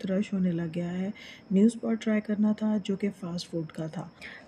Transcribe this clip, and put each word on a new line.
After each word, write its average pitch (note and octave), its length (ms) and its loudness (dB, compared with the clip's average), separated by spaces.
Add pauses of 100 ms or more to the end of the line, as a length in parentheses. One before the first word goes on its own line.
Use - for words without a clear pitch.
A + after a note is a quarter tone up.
rush F#3+ 280 0
होने F#3 180 2
लग E3+ 200 -2
गया E3+ 180 -4
है। F#3 220 -4 (400)
न्यू G3 160 8
स्पॉट A3+ 340 0
try G#3+ 180 2
करना G#3+ 320 2
था G#3+ 260 0
जो G3 180 0
कि G3+ 120 -2
fast F3 400 -6
food E3 220 -4
का D#3+ 180 -6
था। D#3+ 240 -10 (360)